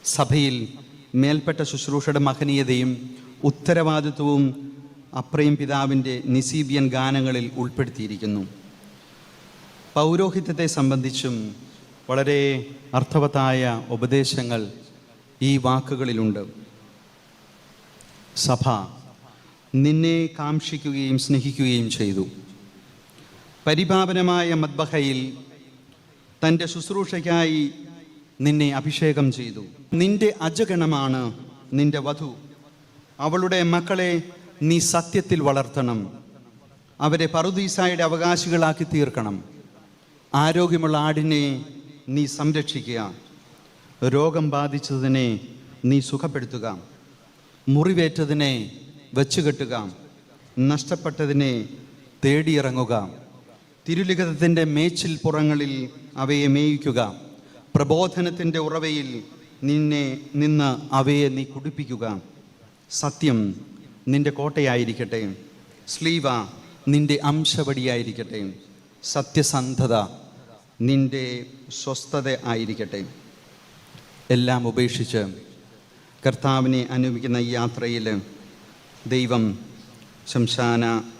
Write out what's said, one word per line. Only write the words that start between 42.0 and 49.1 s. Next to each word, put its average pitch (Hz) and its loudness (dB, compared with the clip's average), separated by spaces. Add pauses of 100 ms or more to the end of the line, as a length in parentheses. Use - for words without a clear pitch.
നീ 147 2 (140)
സംരക്ഷിക്കുക. 147 -2 (1160)
രോഗം 156 2
ബാധിച്ചതിനെ 135 0 (600)
നീ 139 4 (120)
സുഖപ്പെടുത്തുക. 127 -6 (1080)
മുറിവേറ്റതിനെ 151 2 (640)